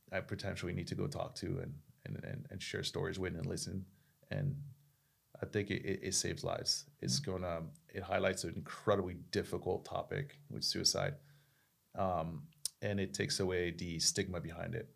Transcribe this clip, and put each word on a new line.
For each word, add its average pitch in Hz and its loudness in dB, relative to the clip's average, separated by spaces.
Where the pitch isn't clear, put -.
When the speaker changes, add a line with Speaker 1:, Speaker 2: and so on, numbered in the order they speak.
Speaker 1:
I 95 0
potentially 92 -2
need 92 -2
to - -4
go 95 0
talk - -2
to 90 0
and, - -6
and, - -6
and, - -6
and 95 -8
share 101 -4
stories 92 0
with 92 0
and 85 -2
listen. 92 -4
And - 2
I 98 -2
think 104 0
it, - 0
it, 98 0
it 95 -2
saves - 0
lives. - 0
It's - 2
Speaker 2:
Mm. - -2
Speaker 1:
gonna, 90 0
it 98 -4
highlights 95 2
an 85 -2
incredibly 92 4
difficult 90 0
topic - -2
with - -4
suicide. - 4
Um, 85 2
and 101 2
it 95 0
takes - 2
away 90 4
the 85 -4
stigma 90 2
behind 85 -4
it. - -4